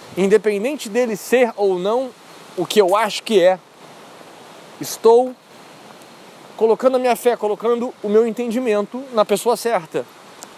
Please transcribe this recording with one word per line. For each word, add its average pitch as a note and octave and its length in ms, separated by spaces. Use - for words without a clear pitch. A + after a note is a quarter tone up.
independente G#3 720
dele A3+ 260
ser A#3 400
ou F#3+ 240
não A#3 320
o F3+ 80
que - 160
eu F#3+ 160
acho A3 260
que G#3 180
é, F#3 160
estou A#3+ 540
colocando A3+ 380
a B3+ 40
minha B3 160
fé, A#3+ 200
colocando A3+ 580
o G#3 60
meu A3 180
entendimento A#3 760
na G#3+ 120
pessoa G#3+ 320
certa, E3+ 480